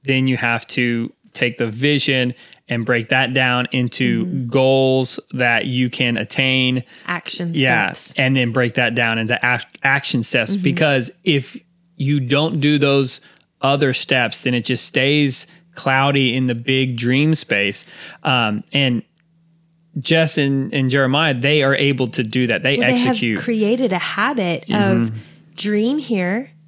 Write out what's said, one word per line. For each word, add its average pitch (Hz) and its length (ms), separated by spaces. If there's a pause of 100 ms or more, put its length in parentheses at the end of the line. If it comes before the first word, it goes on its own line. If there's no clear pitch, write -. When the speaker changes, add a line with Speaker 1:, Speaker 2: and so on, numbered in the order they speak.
Speaker 1:
Then 131 240
you 127 100
have 117 300
to 120 440 (220)
take 120 240
the 117 100
vision 127 680 (340)
and 117 180
break 117 240
that 127 240
down 123 380
into 120 540
Speaker 2:
Mm-hmm. 131 240
Speaker 1:
goals 131 720 (120)
that 120 340
you 127 240
can 120 280
attain." 131 680 (240)
Speaker 2:
Action 175 480
Speaker 1:
Yeah. 120 380
Speaker 2:
steps. - 220
Speaker 1:
And 135 220
then 123 140
break 123 240
that 120 180
down 117 240
into 113 260
ac-, 123 220 (180)
action 135 380
steps. 113 300
Speaker 2:
Mm-hmm. 101 120
Speaker 1:
Because 143 480 (120)
if 143 340 (400)
you 143 220
don't 143 400
do 147 180
those 139 440 (400)
other 139 320
steps, 123 500
then 127 100
it 120 120
just 123 200
stays 139 640 (260)
cloudy 135 640
in 131 120
the 123 80
big 131 400
dream 131 380
space. 101 520 (380)
Um, 117 480
and 131 300 (960)
Jess 160 380
and, 139 360
and 131 160
Jeremiah, 139 440
they 143 300
are 135 120
able 135 340
to 123 140
do 123 240
that. 113 160
They 135 140
Speaker 2:
Well, 120 140
Speaker 1:
execute. 247 280 (160)
Speaker 2:
they - 40
have - 40
created 226 480
a 185 80
habit 208 640
of 202 340 (120)
Speaker 1:
Mm-hmm. 110 80 (380)
Speaker 2:
dream 214 420
here. 220 540 (160)